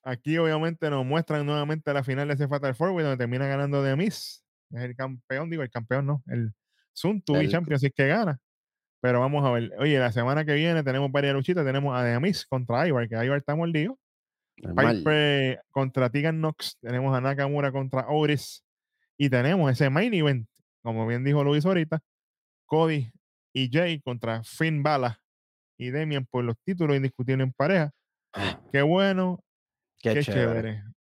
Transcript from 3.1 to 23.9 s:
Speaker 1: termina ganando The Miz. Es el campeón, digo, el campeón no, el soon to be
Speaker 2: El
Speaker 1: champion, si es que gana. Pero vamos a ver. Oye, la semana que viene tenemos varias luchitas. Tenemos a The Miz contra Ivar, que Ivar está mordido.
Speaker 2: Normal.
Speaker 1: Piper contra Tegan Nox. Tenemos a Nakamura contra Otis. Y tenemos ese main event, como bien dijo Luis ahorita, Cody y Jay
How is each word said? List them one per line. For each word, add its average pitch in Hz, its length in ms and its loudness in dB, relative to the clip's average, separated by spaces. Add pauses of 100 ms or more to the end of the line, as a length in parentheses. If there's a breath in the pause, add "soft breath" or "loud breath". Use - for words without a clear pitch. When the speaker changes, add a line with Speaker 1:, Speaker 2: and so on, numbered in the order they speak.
Speaker 1:
termina 127 280 -2
ganando 139 360 0
The 135 140 0
Miz. - 460 -4 (300)
Es 120 100 -8
el 123 140 -8
campeón, 135 540 -6
digo, 160 120 -4
el 123 80 -6
campeón 127 360 -2
no, 143 220 -2
el 117 240 -2 (400)
soon 196 300 -2
to 147 120 0
be 151 60 4
Speaker 2:
El 151 100 2
Speaker 1:
champion, 156 280 0
si 131 80 2
es 135 80 0
que 139 120 2
gana. 170 320 2 (640)
Pero 123 180 4
vamos 143 240 2
a 131 60 4
ver. 117 280 -2
Oye, 143 200 4
la 123 140 2
semana 131 320 0
que 147 100 0
viene 160 280 2
tenemos 135 280 0
varias 139 240 2
luchitas. 151 300 0
Tenemos 135 340 0
a 127 60 2
The 120 160 2
Miz 190 260 -2
contra 127 400 0
Ivar, 120 220 0
que 113 60 -8 (100)
Ivar 139 140 0
está 143 180 -4
mordido. 170 420 -2 (600)
Speaker 2:
Normal. 113 400 2
Speaker 1:
Piper 143 720 2
contra 131 400 0
Tegan 156 300 -2
Nox. - 400 -4
Tenemos 127 360 0
a 123 40 2
Nakamura 139 520 0
contra 131 360 -2
Otis. 147 540 0 (560)
Y 143 120 2
tenemos 139 400 2
ese 135 200 2
main 202 240 2
event, 139 340 2 (340)
como 113 240 -2
bien 120 180 -2
dijo 143 200 2
Luis 147 220 2
ahorita, 160 340 0 (680)
Cody 151 440 2 (440)
y 131 160 -2
Jay 160 300 0